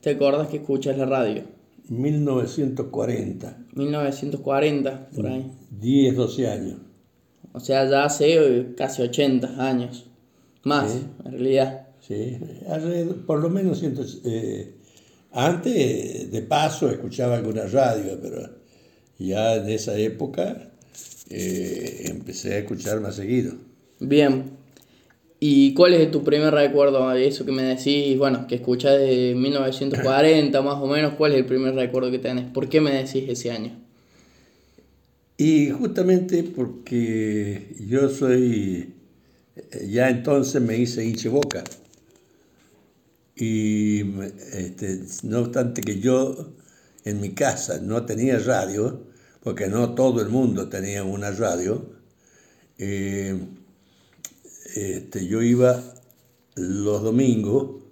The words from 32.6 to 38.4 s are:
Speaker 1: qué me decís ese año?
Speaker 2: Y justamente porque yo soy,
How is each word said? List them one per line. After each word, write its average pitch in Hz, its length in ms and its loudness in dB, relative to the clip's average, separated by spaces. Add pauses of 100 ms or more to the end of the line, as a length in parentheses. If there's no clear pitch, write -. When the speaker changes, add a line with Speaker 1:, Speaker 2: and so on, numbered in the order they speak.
Speaker 1:
qué 156 100 6
me 147 120 2
decís 131 360 -2
ese 120 220 -4
año? 110 280 -8 (1600)
Speaker 2:
Y 147 340 4
justamente 180 720 2
porque 110 1300 -4 (100)
yo 135 220 2
soy, 123 840 0 (600)